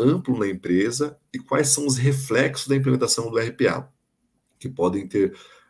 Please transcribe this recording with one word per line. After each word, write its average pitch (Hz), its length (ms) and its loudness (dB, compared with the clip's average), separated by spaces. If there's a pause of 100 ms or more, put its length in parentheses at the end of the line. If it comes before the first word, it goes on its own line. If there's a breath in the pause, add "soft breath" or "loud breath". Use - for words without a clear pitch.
amplo 151 380 2
na 101 100 0
empresa 98 680 0 (120)
e 127 80 -10
quais 143 300 -2
são 143 180 0
os 131 120 0
reflexos 135 680 0
da 135 80 2
implementação 127 540 0
do 113 80 0
R 117 140 -2
P 113 160 2
A, - 180 -2 (720)
que - 100 -12
podem 92 380 -2
ter, 98 300 0 (340 loud breath)